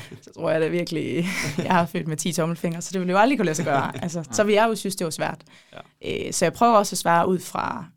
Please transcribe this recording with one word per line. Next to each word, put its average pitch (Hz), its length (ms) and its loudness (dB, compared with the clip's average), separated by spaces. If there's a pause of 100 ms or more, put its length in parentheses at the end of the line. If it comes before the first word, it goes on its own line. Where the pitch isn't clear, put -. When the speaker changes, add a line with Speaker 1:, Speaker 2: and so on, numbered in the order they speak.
(220)
Speaker 1:
så - 120 -20
tror 160 180 -4
jeg 160 100 2
da 160 60 2
virkelig, 165 580 -2 (160)
<laughs> 151 160 -6
jeg 180 160 0
har 175 120 4
født 165 220 -6
med 156 100 -2
ti 170 160 -2
tommelfingre, 170 480 -2
så - 120 -10
det 190 80 -2
ville 180 100 -2
jo 185 60 2
aldrig 240 200 4
kunne 214 80 2
lade 156 100 0
sig 160 100 -4
gøre. 139 320 0
Speaker 2:
<laughs> - 60 -10
Speaker 1:
Altså, 165 280 -6
så 214 120 2
ville 208 180 4
jeg 226 80 4
jo 220 60 -2
synes, 196 200 -6
det 180 100 -4
var 160 60 -4
svært. 160 320 -4 (600)
Speaker 2:
Ja. - 240 -4
Speaker 1:
Øh, - 60 -6
så - 120 0
jeg 165 80 2
prøver 233 220 4
også 202 180 4
at 185 40 -4
svare 170 300 4
ud 180 120 2
fra - 460 -6 (120)